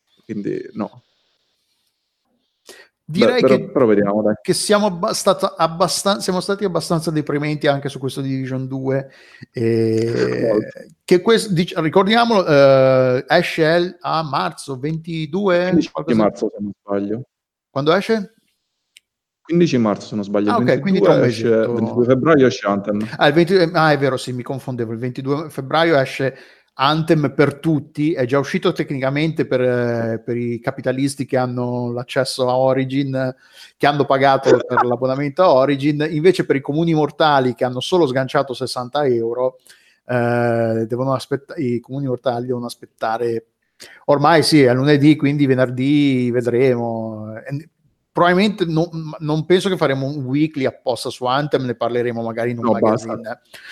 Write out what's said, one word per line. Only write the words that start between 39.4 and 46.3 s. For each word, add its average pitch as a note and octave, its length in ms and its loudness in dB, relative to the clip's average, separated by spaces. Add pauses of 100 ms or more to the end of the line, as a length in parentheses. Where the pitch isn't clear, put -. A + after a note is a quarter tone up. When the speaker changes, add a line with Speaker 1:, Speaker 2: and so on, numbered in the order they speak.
Speaker 2:
eh, A#2+ 840 0
devono B2 260 -2
aspetta-, C#3 440 -6
i A#2+ 220 -2
comuni C3+ 280 -8
mortali B2 400 -4
devono A#2+ 180 -6
aspettare. A#2 840 -6 (560)
Ormai D3+ 360 4
sì, C#3+ 220 6
è B2 100 6
lunedì, C#3+ 420 6
quindi C#3+ 300 0
venerdì C3 840 2